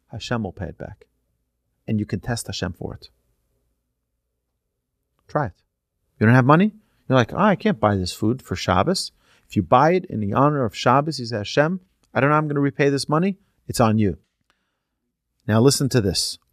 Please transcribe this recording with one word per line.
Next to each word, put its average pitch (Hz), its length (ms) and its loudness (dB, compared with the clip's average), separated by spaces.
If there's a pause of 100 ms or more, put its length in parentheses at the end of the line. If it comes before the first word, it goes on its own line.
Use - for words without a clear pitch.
Hashem 113 340 -6
will 92 100 -6
pay 82 180 -10
it - 100 -18
back. - 260 -16 (800)
And 110 140 -4
you 104 80 -4
can 98 140 -6
test - 260 -8
Hashem 90 260 -8
for - 220 -12
it. - 160 -20 (2250)
Try 147 200 -4
it. - 60 -12 (640)
You 107 80 0
don't 117 100 6
have 127 100 6
money? 170 260 4 (380)
You're 131 80 2
like, 120 160 0
"Oh, - 40 -8
I 196 200 2
can't 196 240 -2
buy 104 160 2
this 90 160 -4
food 113 280 -2
for - 140 -8
Shabbos." 104 560 0 (340)
If - 120 -6
you 101 60 0
buy 135 280 4
it 185 140 -2
in 110 160 -8
the 101 100 -4
honor 139 320 2
of 110 100 -4
Shabbos, 135 460 0
you 123 60 -10
say, 113 100 -8
"Hashem, 151 460 -2 (320)
I 117 80 0
don't 139 80 2
know 151 60 2
how - 20 2
I'm 156 100 -2
gonna 143 140 -2
repay 143 280 0
this 139 200 -4
money." 180 280 0 (300)
It's - 140 -4
on 110 160 4
you. 101 220 0 (1300)
Now 107 140 4
listen 135 300 4
to 127 100 2
this. - 400 -2 (140)